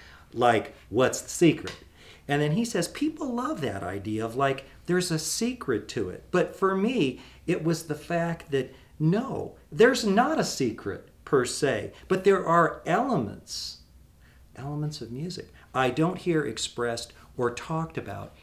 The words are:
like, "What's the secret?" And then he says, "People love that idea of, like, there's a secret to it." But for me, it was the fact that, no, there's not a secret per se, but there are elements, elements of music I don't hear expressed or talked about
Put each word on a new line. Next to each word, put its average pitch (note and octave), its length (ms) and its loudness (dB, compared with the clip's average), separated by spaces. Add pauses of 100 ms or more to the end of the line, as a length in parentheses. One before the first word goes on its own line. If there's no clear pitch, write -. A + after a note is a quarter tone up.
(320)
like, A#2 420 2 (160)
"What's B2 300 2
the - 80 -14
secret?" - 460 2 (540)
And C#3+ 140 2
then D3+ 100 2
he A3+ 120 2
says, F#3+ 240 -2
"People D4+ 440 -4
love B3 300 -4
that G2 200 -4
idea G2+ 420 -4
of, A2+ 120 -6
like, C3+ 280 0 (220)
there's F3 240 2
a D#3+ 80 0
secret D#3 680 -2
to G2 220 -4
it." - 200 -12
But E3 240 2
for F#3+ 220 2
me, F#3+ 440 0 (260)
it D#3 180 -2
was D#3+ 200 0
the D3+ 100 -4
fact E3+ 560 -4
that, C3+ 220 -2 (260)
no, F3 580 0 (160)
there's A#3 320 6
not B3 340 4
a G3 60 2
secret - 640 -4 (160)
per C3 200 4
se, A#2 480 -2 (140)
but F#3 180 0
there F#3+ 220 6
are F#3+ 400 4
elements, F#3 920 -2 (800)
elements D3 440 -6
of A2+ 100 -10
music D#3 380 -8 (260)
I C3 160 2
don't E3+ 280 2
hear D#3+ 260 0
expressed A#2 680 -4 (240)
or A#2+ 160 2
talked D#3+ 440 -6
about G2 460 -10